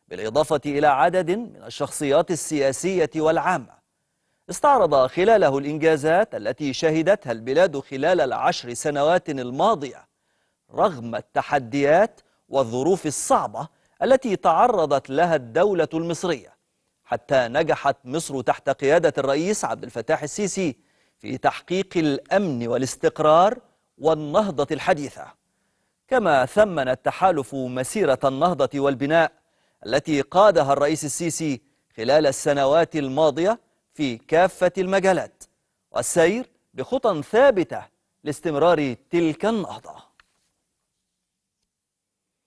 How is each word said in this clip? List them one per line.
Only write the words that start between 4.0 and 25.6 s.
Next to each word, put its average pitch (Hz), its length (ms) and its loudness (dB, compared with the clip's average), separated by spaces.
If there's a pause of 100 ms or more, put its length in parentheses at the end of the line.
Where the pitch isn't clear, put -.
استعرض 175 560 4
خلاله 180 520 4
الإنجازات 156 760 0
التي 127 380 -6
شهدتها 160 600 0
البلاد 131 460 0
خلال 143 420 0
العشر 120 540 -2
سنوات 151 560 -2
الماضية 139 800 -4 (680)
رغم 120 400 -2
التحديات 143 1040 0 (280)
والظروف 135 580 -2
الصعبة 143 640 -2 (340)
التي 240 340 2
تعرضت 170 760 2
لها 160 260 0
الدولة 156 580 0
المصرية، 165 600 -6 (480)
حتى 123 440 -2
نجحت 143 560 -2
مصر 135 360 -6
تحت 139 300 -2
قيادة 147 480 2
الرئيس 156 460 -2
عبد 113 200 -8
الفتاح 127 380 -4
السيسي 180 540 -6 (420)
في 120 200 -10
تحقيق 180 580 -2
الأمن 147 720 -2
والاستقرار 156 880 2 (400)
والنهضة 151 720 0
الحديثة. 147 560 -4 (840)